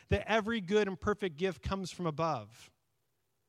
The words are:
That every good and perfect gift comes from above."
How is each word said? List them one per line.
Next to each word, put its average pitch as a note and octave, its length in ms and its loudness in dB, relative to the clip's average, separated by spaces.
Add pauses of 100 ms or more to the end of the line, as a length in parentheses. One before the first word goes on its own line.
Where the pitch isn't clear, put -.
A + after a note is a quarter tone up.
That G3+ 180 0
every A3 320 2
good G3+ 280 4
and F#3+ 120 -4
perfect G3 380 -2
gift F#3 240 -2
comes G3 300 -4
from F3 160 -4
above." C#3 640 -4 (760)